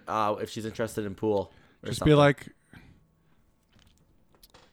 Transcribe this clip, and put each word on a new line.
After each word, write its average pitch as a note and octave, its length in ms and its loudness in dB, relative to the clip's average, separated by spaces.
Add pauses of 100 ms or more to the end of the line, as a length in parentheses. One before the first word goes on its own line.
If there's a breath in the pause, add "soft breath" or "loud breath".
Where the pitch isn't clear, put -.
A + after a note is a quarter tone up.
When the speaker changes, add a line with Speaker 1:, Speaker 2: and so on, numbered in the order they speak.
Speaker 1:
uh, G#2 340 0
if G#2+ 80 -8
she's A2 160 -10
interested A2 400 -6
in G2 100 -8
pool G2+ 360 0 (320 soft breath)
or - 40 -14
Speaker 2:
Just A2 120 -6
Speaker 1:
something. D3+ 120 4
Speaker 2:
be D3+ 40 8
like, C#3+ 340 4 (2250 soft breath)